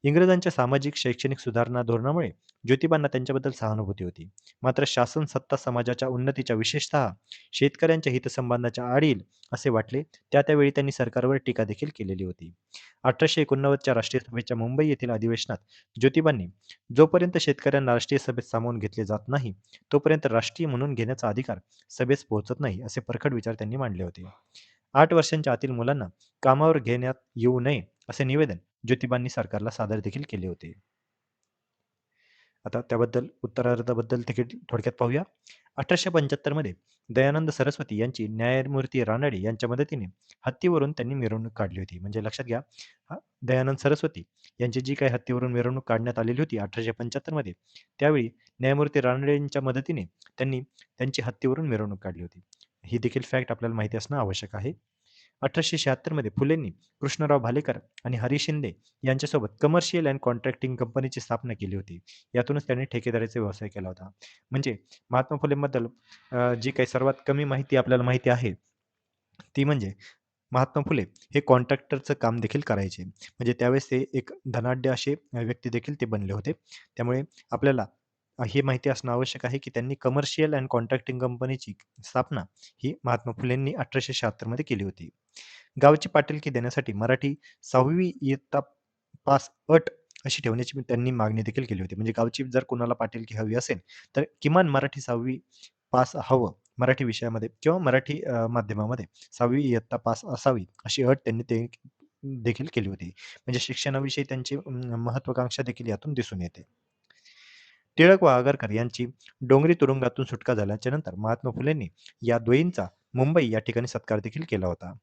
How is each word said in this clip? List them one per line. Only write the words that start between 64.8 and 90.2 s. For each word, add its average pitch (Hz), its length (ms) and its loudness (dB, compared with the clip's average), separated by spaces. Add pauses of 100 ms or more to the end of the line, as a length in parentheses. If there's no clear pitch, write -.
महात्मा 131 280 0
फुलेंबद्दल, 139 500 0 (440)
अ, 123 220 2
जी 120 180 -4
काही 131 160 2
सर्वात 131 260 0 (140)
कमी 139 160 2
माहिती 135 320 0
आपल्याला 123 280 4
माहिती 123 260 2
आहे, 120 240 2 (1000)
ती 139 80 2
म्हणजे 127 300 0 (580)
महात्मा 135 360 2
फुले 117 180 0 (280)
हे 143 60 4
कॉन्ट्रॅक्टरचं 131 720 2
काम 117 260 0
देखील 110 220 -2
करायचे. 98 420 -4
म्हणजे - 500 -4
त्यावेळेस 127 320 2
ते 131 280 -2
एक 127 160 -4 (240)
धनाढ्य 127 360 -2
असे, 139 260 -2 (180)
अ, 123 40 -6
व्यक्ती 117 320 -6
देखील 120 320 -6
ते 123 40 0
बनले 104 280 -4
होते. 104 180 -6 (460)
त्यामुळे 123 260 -2 (280)
आपल्याला, 123 340 2 (520)
अ, 123 120 -4
हे 135 120 0
माहिती 135 280 0
असणं 127 220 -4
आवश्यक 123 340 -2
आहे 123 120 -2
की 135 160 -10
त्यांनी 123 220 -4 (100)
commercial 143 460 0
and 135 240 -2
contracting 123 440 -2
कंपनीची 127 540 -4 (300)
स्थापना 127 400 -2 (400)
ही 131 200 -4
महात्मा 120 280 -2
फुलेंनी 127 420 -2
अठराशे 135 400 -4
शहात्तर 113 340 -4
मध्ये 127 180 -4
केली 101 180 -4
होती. 87 260 -10 (720)
गावची 151 280 8
पाटीलकी 151 400 0
देण्यासाठी 123 440 -2
मराठी 131 420 0 (260)
सहावी 165 500 2 (100)
इयत्ता 135 380 -2 (640)
पास 139 240 4 (200)
अट 160 120 10 (440)